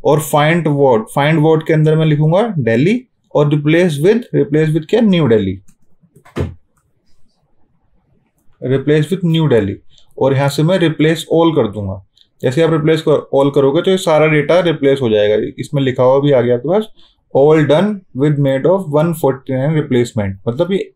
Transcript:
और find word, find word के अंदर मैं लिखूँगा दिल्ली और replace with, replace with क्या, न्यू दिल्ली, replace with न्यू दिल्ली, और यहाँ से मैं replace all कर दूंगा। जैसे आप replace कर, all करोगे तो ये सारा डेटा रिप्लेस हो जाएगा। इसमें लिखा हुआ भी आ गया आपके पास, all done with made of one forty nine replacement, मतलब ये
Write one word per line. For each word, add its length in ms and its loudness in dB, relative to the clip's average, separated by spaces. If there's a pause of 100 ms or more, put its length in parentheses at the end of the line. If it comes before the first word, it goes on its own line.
और 180 2
find 480 0
word, 400 2
find 320 0
word 240 2
के 60 0
अंदर 240 2
मैं 100 0
लिखूँगा 360 2 (180)
दिल्ली 400 0 (340)
और 140 2
replace 500 0
with, 260 0 (120)
replace 360 0
with 140 -4
क्या, 140 0
न्यू 280 2
दिल्ली, 280 0 (3000)
replace 400 0
with 160 -4
न्यू 240 0
दिल्ली, 280 0 (420)
और 160 0
यहाँ 140 0
से 140 -2
मैं 160 0
replace 460 0 (100)
all 220 2
कर 160 0
दूंगा। 280 -10 (420)
जैसे 200 0
आप 100 2
replace 280 0
कर, 340 -2
all 200 2
करोगे 280 2
तो 80 0
ये 80 2
सारा 280 2
डेटा 340 2
रिप्लेस 420 0
हो 80 -2
जाएगा। 260 2 (220)
इसमें 240 -6
लिखा 200 -2
हुआ 180 4
भी 120 2
आ 80 4
गया 140 0
आपके 140 -6
पास, 200 -2 (460)
all 320 4
done 260 2 (260)
with 240 0
made 280 0
of 240 -2
one 220 0
forty 420 -4
nine 180 -2
replacement, 600 -4 (100)
मतलब 240 -4
ये 240 -6